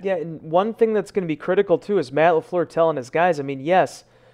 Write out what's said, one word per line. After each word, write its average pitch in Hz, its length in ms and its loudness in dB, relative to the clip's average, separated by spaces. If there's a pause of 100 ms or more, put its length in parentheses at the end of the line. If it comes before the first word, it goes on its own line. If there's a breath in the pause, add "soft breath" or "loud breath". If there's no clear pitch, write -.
Yeah, 190 140 -2
and 160 260 -8
one 185 320 -2
thing 220 180 2
that's 208 200 -2
gonna 185 160 -4
be 156 80 -2
critical, 180 420 0
too, 202 220 -2
is 127 120 -4
Matt 156 220 4
LaFleur 160 340 -2
telling 165 300 0
his 123 140 -10
guys, 165 280 0
I 139 40 -4
mean, 139 160 -8
yes, 156 460 0 (280 soft breath)